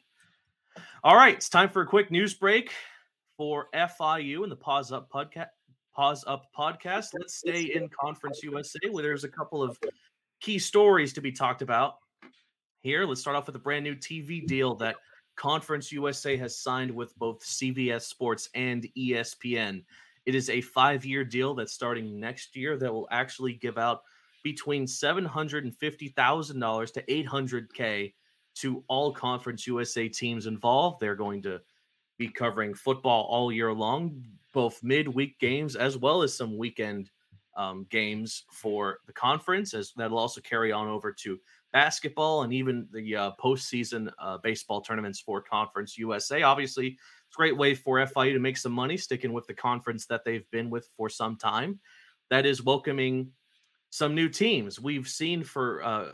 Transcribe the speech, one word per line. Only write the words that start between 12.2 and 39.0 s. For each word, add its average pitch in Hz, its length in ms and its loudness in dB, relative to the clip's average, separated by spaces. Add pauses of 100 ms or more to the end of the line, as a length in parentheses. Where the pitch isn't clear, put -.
here. 156 260 2
Let's 131 140 -4
start 143 160 -2
off 139 100 -2
with 135 80 -12
a 120 40 -12
brand 147 240 -2
new 147 120 -4
T 160 260 -10
V 160 200 -8
deal 131 340 2
that 113 220 -2 (380)
Conference 147 580 -2
U 143 160 -2
S 135 180 -6
A 135 100 2
has 127 220 -6
signed 127 320 -2
with 117 260 -8
both 113 260 -4
C - 280 -4
B 127 180 0
S 117 160 -2
Sports - 480 -4
and 123 420 -2
E 127 200 0
S 117 180 -2
P 120 240 -4
N. 101 260 -4 (440)
It 131 80 2
is 131 160 0
a 120 100 0
five-year 135 640 2
deal 127 300 0
that's 117 180 -6
starting 113 460 -4
next 120 360 -10
year 135 220 -4
that 127 160 -2
will 110 160 -6
actually 127 440 -2
give 117 260 -6
out 117 240 0 (400)
between 147 420 -2
seven 151 380 0
hundred 151 400 -4
and 123 100 -8
fifty 151 360 -6
thousand 135 500 2
dollars 113 320 0
to - 200 -6
eight 147 140 0
hundred 127 480 -4
K 104 400 -4 (420)
to 131 340 -4
all 135 240 2
Conference 123 540 -4
U 123 120 0
S 117 160 -4
A 113 140 -2
teams 117 380 -6
involved. 123 520 2
They're 104 160 0
going 101 280 -4
to 92 180 -6 (560)
be 117 100 -4
covering 107 460 -2
football 123 500 2
all 120 300 0
year 113 200 0
long, 131 480 -2 (300)
both 120 320 0
midweek 135 560 0
games 131 380 0
as 135 200 2
well 151 260 4
as 135 120 0
some 110 220 -6
weekend, 107 520 -6 (460)
um, 95 340 -6
games 110 600 -2
for 104 560 -2